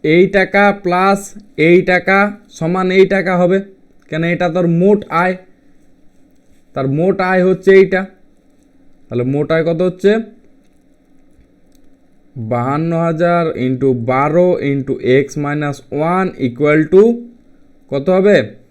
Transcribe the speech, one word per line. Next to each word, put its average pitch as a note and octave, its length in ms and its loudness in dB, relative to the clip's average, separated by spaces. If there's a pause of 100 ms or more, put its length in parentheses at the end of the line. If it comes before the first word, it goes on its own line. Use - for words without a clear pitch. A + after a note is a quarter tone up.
এই E3+ 240 2
টাকা G3 460 0 (100)
প্লাস F#3+ 520 -2 (220)
এই F3 260 4
টাকা F#3+ 560 0 (100)
সমান F#3 420 -4
এই F#3+ 160 4
টাকা F#3+ 300 -2
হবে, F3+ 240 2 (480)
কেন D#3+ 160 -4
এটা F3 240 -2
তার E3+ 180 -2
মোট F#3+ 420 2
আয়, F3+ 280 -2 (1400)
তার C3+ 160 -4
মোট F3 320 0
আয় F#3 240 0
হচ্ছে F#3 260 0
এইটা। F#3+ 360 4 (1040)
তাহলে A#2+ 160 -4
মোট D3 280 -2
আয় D#3+ 120 0
কত E3 180 -2
হচ্ছে? F#3+ 360 0 (2250)
বাহান্ন C#3 640 -4
হাজার E3+ 560 -2
ইন্টু B2+ 380 0
বারো C#3+ 680 0
ইন্টু C#3 400 -4
x C3+ 260 2 (100)
minus D3 420 -6 (140)
one F3 360 -2 (180)
equal D3 340 0 (120)
to G3 100 8 (880)
কত C#3 200 -4
হবে? F#3 480 2 (140)